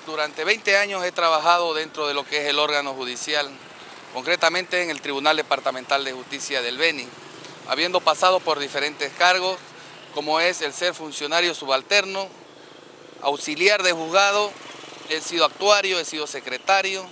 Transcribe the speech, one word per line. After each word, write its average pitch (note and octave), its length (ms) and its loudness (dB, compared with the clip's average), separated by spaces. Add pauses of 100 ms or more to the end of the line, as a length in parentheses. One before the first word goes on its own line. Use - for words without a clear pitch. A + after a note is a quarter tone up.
Durante D3+ 380 -4
veinte G3+ 360 2
años G3+ 260 0
he F3+ 80 -2
trabajado E3+ 640 4
dentro D#3 340 -4
de C#3+ 60 -2
lo C#3+ 120 -2
que D3 120 -2
es D3 100 -2
el C#3+ 100 2
órgano D3 360 0
judicial, C3 520 -4 (680)
concretamente E3+ 680 0
en E3+ 60 -2
el C#3+ 140 -6
Tribunal D3 340 2
Departamental C3+ 680 -2
de C3+ 100 -4
Justicia C3 500 -4
del B2 160 -4
Beni, D3 280 0 (640)
habiendo E3+ 320 2
pasado F3+ 400 4
por D#3 180 0
diferentes C#3+ 540 -4
cargos, F#3 460 4 (560)
como D3+ 260 0
es F3 220 2
el C#3+ 100 -2
ser F3 220 -2
funcionario D#3 600 0
subalterno, F#3+ 720 0 (960)
auxiliar D#3 600 2
de F3+ 100 4
juzgado, G3 580 2 (600)
he D#3 100 -2
sido E3 240 0
actuario, F#3+ 560 2
he D3+ 60 -6
sido D3+ 200 -6
secretario F#3+ 840 -2